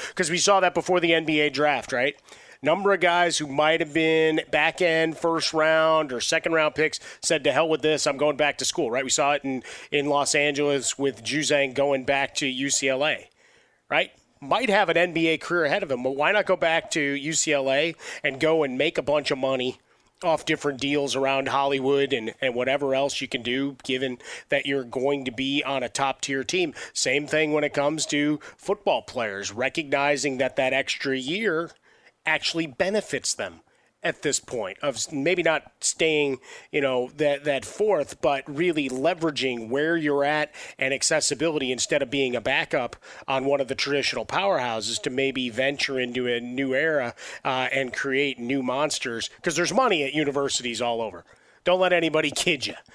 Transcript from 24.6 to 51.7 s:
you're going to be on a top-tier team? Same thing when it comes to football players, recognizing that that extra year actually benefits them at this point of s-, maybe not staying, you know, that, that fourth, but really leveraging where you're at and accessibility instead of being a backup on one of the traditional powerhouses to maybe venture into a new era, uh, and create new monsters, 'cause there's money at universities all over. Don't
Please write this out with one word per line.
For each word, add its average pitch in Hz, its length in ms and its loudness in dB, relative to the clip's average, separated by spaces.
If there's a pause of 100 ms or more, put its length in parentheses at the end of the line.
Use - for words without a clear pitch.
you're 139 180 -2
going 131 420 -2
to 127 60 -6
be 135 320 -2
on 135 200 -4
a 117 60 -4
top-tier 135 540 -2
team? 180 300 -2 (200)
Same 143 340 0
thing 151 260 2
when 151 100 2
it 147 100 0
comes 147 340 0
to 147 320 0 (180)
football 180 440 -2
players, 101 500 -6
recognizing 139 840 0
that 131 200 0
that 131 160 2
extra 135 440 -2
year 165 540 -4 (540)
actually 160 420 -2
benefits 185 680 -2
them 87 280 -10 (420)
at 165 180 -4
this 147 180 0
point 101 440 -6
of 143 100 0
s-, - 180 -8
maybe 160 300 0
not 110 380 0
staying, 147 580 2 (340)
you 151 80 0
know, 131 380 0
that, 143 260 0
that 139 220 -2
fourth, 196 560 -2
but 143 260 2
really 156 400 0
leveraging 131 800 -2
where 151 300 0
you're 143 260 2
at 151 300 0 (240)
and 135 160 0
accessibility 143 800 0
instead 127 320 0
of 127 80 -8
being 135 240 0
a 113 60 -2
backup 139 540 -2 (320)
on 135 180 0
one 139 140 2
of 131 80 -4
the 135 60 -4
traditional 135 500 -2
powerhouses 123 800 -2
to 143 80 -4
maybe 131 400 -2
venture 135 500 0
into 123 280 -2
a 120 120 0
new 127 360 -2
era, 143 400 0 (280)
uh, 131 280 -2
and 131 220 -2
create 135 440 0
new 127 240 -2
monsters, 127 720 -2 (100)
'cause 165 140 -2
there's 160 180 0
money 208 300 2
at 135 100 -4
universities 135 720 -2
all 117 180 -2
over. 92 240 -8 (380)
Don't 180 160 4